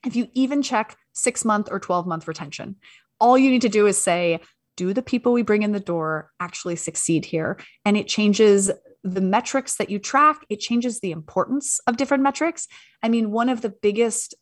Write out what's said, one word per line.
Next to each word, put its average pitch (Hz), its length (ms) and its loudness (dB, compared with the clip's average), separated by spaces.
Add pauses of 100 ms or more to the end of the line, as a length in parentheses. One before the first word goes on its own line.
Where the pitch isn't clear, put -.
If 240 120 -8
you 240 180 -2
even 269 300 0
check 220 340 -4 (160)
six-month 214 580 -2
or 196 80 -4
twelve-month 175 480 -4
retention, 160 500 -12 (420)
all 247 180 6
you 269 140 6
need 254 100 4
to 240 80 2
do 208 160 4
is 196 160 2
say, 170 380 0 (360)
"Do 180 180 -2
the 240 100 -2
people 247 280 0
we 240 120 2
bring 208 180 2
in 208 120 0
the 202 60 -2
door 160 600 -4
actually 175 360 -6
succeed 165 500 -2
here?" 160 340 -4 (260)
And 208 100 2
it 214 120 -2
changes 202 640 4 (320)
the 190 180 -4
metrics 247 540 0
that - 160 -4
you 202 80 -4
track. 269 500 2
It 208 100 -6
changes 240 400 -2
the 185 120 -4
importance 180 760 -4
of 233 120 0
different 277 260 0
metrics. 302 440 -2 (360)
I 226 60 0
mean, 226 220 2
one 233 180 0
of 240 120 -2
the 226 80 -4
biggest 208 720 -2